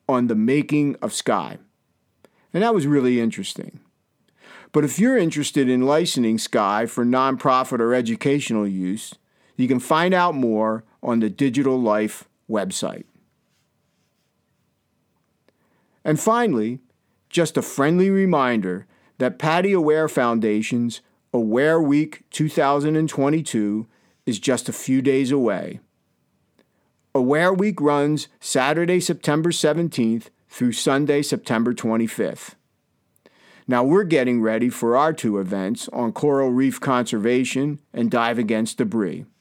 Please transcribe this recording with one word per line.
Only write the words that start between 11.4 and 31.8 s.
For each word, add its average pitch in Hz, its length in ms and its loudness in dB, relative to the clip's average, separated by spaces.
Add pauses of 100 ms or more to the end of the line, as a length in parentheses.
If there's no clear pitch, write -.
Life 107 480 -2 (200)
website. 95 560 -4 (3000)
And 151 140 0
finally, 147 600 0 (500)
just 160 280 0
a 156 40 2
friendly 170 480 2
reminder 123 760 0 (320)
that 127 180 -2
Patty 175 340 2
Aware 156 360 2
Foundation's 117 920 0 (300)
Aware 127 480 2
Week 151 520 0
two 156 180 -2
thousand 147 460 2
and 160 120 0
twenty-two 120 800 -2 (380)
is 110 140 -4
just 123 280 -2
a 120 60 -6
few 131 280 -2
days 135 300 2
away. 101 480 -2 (1300)
Aware 147 400 2
Week 196 260 0
runs 147 500 0 (100)
Saturday, 165 600 0
September 160 520 0
seventeenth 147 800 0 (180)
through 123 220 -2
Sunday, 143 500 0
September 120 500 -2
twenty-fifth. 113 840 -4 (1120)